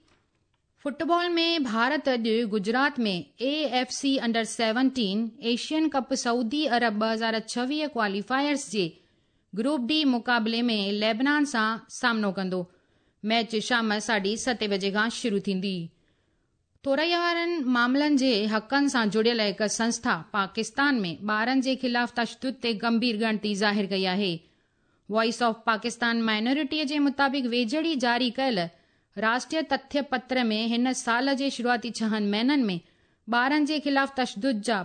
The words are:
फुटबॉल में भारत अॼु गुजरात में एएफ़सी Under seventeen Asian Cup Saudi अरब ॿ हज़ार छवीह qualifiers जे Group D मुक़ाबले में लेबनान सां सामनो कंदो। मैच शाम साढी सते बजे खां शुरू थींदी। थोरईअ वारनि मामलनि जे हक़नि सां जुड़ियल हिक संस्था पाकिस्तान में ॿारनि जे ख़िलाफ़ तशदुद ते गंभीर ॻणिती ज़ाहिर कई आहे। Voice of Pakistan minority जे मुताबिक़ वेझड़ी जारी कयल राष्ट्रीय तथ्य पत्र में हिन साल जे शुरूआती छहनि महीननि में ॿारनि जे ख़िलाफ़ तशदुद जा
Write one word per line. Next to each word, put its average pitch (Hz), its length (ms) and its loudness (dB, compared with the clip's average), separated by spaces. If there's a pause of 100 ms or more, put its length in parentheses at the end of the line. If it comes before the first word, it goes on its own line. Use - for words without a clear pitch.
(840)
फुटबॉल 339 460 0
में 339 340 2
भारत 254 440 0
अॼु 233 400 2
गुजरात 226 500 0
में 196 260 0 (180)
एएफ़सी 269 760 0
Under 226 280 0
seventeen 226 840 0 (140)
Asian 311 440 0
Cup 269 280 -2
Saudi 247 500 0
अरब 226 320 0
ॿ 220 80 0
हज़ार 226 320 -2 (100)
छवीह 285 400 -2
qualifiers 262 840 -2
जे 190 160 0 (680)
Group 240 340 0
D 311 200 2
मुक़ाबले 233 560 0
में 214 320 0
लेबनान 233 520 2
सां 226 220 0 (240)
सामनो 220 400 0
कंदो। 185 300 -2 (600)
मैच 220 360 0
शाम 220 400 0
साढी 208 360 0
सते 220 320 -2
बजे 196 220 0
खां 214 220 0
शुरू 202 280 -2
थींदी। 190 340 -2 (1080)
थोरईअ 311 340 2
वारनि 339 380 0 (120)
मामलनि 254 480 4
जे 254 160 4 (140)
हक़नि 220 420 0
सां 233 220 2
जुड़ियल 220 300 2
हिक 208 300 -2
संस्था 233 440 -2 (180)
पाकिस्तान 226 680 0
में 175 180 -4 (100)
ॿारनि 226 320 2
जे 262 160 2
ख़िलाफ़ 247 400 -2
तशदुद 247 460 -4
ते 233 140 0
गंभीर 226 480 2
ॻणिती 214 300 0
ज़ाहिर 202 320 2
कई 190 200 0
आहे। 185 260 0 (760)
Voice 226 340 0
of 226 220 0
Pakistan 233 580 0
minority 269 640 0
जे 294 140 -2
मुताबिक़ 277 500 2
वेझड़ी 247 500 0
जारी 240 320 2
कयल 262 280 0 (580)
राष्ट्रीय 240 480 0
तथ्य 285 440 -2
पत्र 254 360 -2
में 220 220 0
हिन 240 280 0
साल 247 400 0
जे 269 160 0
शुरूआती 240 400 -2
छहनि 214 400 0
महीननि 247 320 2
में 185 180 -2 (480)
ॿारनि 269 380 2
जे 311 140 0
ख़िलाफ़ 277 360 0
तशदुद 240 460 -2
जा 208 220 -2